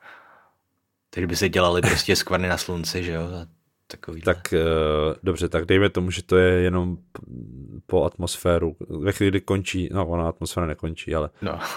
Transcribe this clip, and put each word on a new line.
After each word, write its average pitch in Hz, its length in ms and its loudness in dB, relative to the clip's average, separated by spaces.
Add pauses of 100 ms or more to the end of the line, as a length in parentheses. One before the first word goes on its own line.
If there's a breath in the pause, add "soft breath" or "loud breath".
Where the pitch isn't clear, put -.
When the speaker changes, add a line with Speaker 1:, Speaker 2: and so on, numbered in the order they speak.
(1080 soft breath)
Speaker 1:
Takže 90 180 -4
by 85 80 -2
se 95 140 2
dělali 87 320 4
prostě - 340 2
Speaker 2:
<laughs> - 0 -
Speaker 1:
skvrny 90 340 0
na 87 80 0
slunci, 87 460 -4
že 87 80 -4
jo, 82 100 -4
a 85 260 -8 (400)
takový. - 340 -14
Speaker 2:
Tak, 90 320 -2
eh, 85 60 6 (640)
dobře, 85 260 0
tak 82 160 -2
dejme 95 240 6
tomu, 90 220 -2
že 90 120 -6
to 92 140 4
je 90 240 6
jenom 90 360 2
p-, - 40 -14 (840)
po 87 200 2
atmosféru. 85 680 0 (140)
Ve 82 220 -2
chvíli, 98 200 2
kdy 95 100 2
končí, 95 520 -2
no, 92 140 0
ona 85 220 0
atmosféra 82 380 -4
nekončí, 80 480 -6
ale 76 140 -2 (120)
Speaker 1:
No. 78 180 -4 (180)